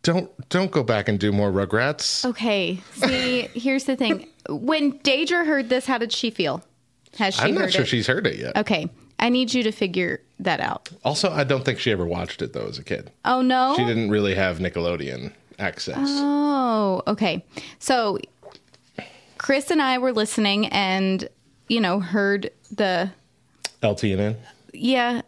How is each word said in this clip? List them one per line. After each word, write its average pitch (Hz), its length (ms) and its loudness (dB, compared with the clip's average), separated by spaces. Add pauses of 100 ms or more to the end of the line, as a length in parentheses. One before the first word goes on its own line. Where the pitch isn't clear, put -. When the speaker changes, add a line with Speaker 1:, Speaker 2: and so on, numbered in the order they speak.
Speaker 1:
Don't, 180 260 2 (180)
don't 185 220 2
go 147 120 2
back 110 260 2
and 104 100 2
do 104 140 2
more 101 200 4
Rugrats." 107 720 0
Speaker 2:
Okay. 202 560 -2 (140)
See, 254 480 0
Speaker 1:
<laughs> - 120 -12
Speaker 2:
here's 269 300 0
the 269 120 0
thing. 214 300 0 (220)
When 285 520 0
Deidre 320 460 2
heard 277 220 0
this, 254 180 2
how 254 120 0
did 226 140 -4
she - 180 -2
feel? 165 320 -2 (560)
Has 196 160 0
she - 80 2
Speaker 1:
I'm 202 120 4
not 196 100 2
Speaker 2:
heard 185 80 0
Speaker 1:
sure - 100 2
Speaker 2:
it? - 60 0
Speaker 1:
she's 117 180 0
heard 180 200 2
it - 120 -2
yet. - 180 -6
Speaker 2:
Okay. 180 320 0 (320)
I 226 100 2
need 247 220 0
you 254 120 0
to 220 80 0
figure 185 500 -4 (160)
that 180 220 -2
out. - 280 -4 (160)
Speaker 1:
Also, 151 280 0
I 147 120 0
don't 135 200 0
think 123 160 -2
she 120 100 2
ever 90 160 0
watched 87 340 -4
it, - 120 -6
though, 53 160 -6
as - 100 -10
a 67 60 -14
kid. - 260 -8 (140)
Speaker 2:
Oh, 254 180 2
no? 254 340 2
Speaker 1:
She 370 80 2
didn't 113 260 0
really 101 260 2
have 92 240 0
Nickelodeon 85 720 -4 (260)
access. - 380 -6 (120)
Speaker 2:
Oh, 277 1000 0
okay. 208 360 -2 (360)
So, 233 380 0 (1200)
Chris 277 340 0
and 311 100 4
I 262 160 2
were 254 140 2
listening 214 560 2
and, 190 600 0 (400)
you 226 120 2
know, 185 200 2
heard 196 500 0 (200)
the 190 400 0 (720)
Speaker 1:
L 104 140 6
T 107 160 0
N 95 80 2
N? 107 160 0 (360)
Speaker 2:
Yeah. 240 560 0